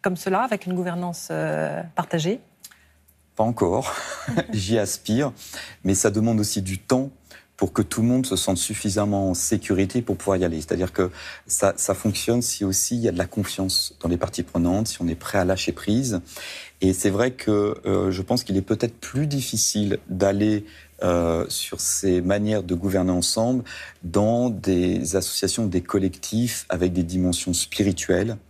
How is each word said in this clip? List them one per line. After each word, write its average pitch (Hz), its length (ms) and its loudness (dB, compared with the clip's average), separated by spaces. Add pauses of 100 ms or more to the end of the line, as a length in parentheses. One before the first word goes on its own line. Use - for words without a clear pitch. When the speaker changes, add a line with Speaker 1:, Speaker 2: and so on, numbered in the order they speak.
Speaker 1:
comme 185 120 0
cela, 190 280 0
avec 220 240 -4
une 185 60 -4
gouvernance, 175 580 -4
euh, 156 500 -2 (140)
partagée ? 170 440 -2 (960)
Speaker 2:
Pas 110 80 0
encore. 110 500 0 (300)
<laughs> - 300 -2
J'y 107 240 2
aspire. 107 560 0 (500)
Mais 95 120 4
ça 107 160 4
demande 110 280 2
aussi 101 220 0
du 95 160 -4
temps 131 320 0 (480)
pour - 160 -2
que 110 80 2
tout 107 200 0
le 117 60 4
monde 127 180 4
se 95 120 0
sente 95 200 0
suffisamment 101 760 0
en - 20 2
sécurité 98 680 0
pour 104 140 -2
pouvoir 95 220 0
y 90 80 2
aller. 82 160 -2
C'est-à-dire 87 320 -2
que 92 180 2 (340)
ça, - 300 2
ça - 180 -2
fonctionne 113 480 0
si - 220 -4
aussi 95 320 0
il 117 60 0
y 113 80 2
a - 20 0
de 87 60 -4
la 90 80 0
confiance - 760 -2
dans 85 80 -4
les 87 100 2
parties - 260 -2
prenantes, 92 440 2
si - 140 -6
on 85 60 0
est 82 80 0
prêt - 240 -2
à 90 60 4
lâcher 92 280 0
prise. 110 480 0 (580)
Et 95 140 4
c'est 95 160 2
vrai 113 220 2
que, 104 540 0
euh, 95 240 2
je 95 120 -2
pense 117 220 0
qu'il 95 120 -2
est 95 60 2
peut-être 113 380 -2
plus 147 280 -2
difficile 107 800 0
d'aller, 101 580 2 (380)
euh, 85 460 2
sur - 320 -8
ces 90 400 2
manières 104 420 0
de 90 120 -2
gouverner 92 360 2
ensemble 113 520 0 (400)
dans 107 460 2
des 90 680 0
associations, 98 500 0
des 90 160 0
collectifs 107 880 0
avec 90 240 2
des 90 100 2
dimensions 90 500 0
spirituelles. 98 840 0 (120)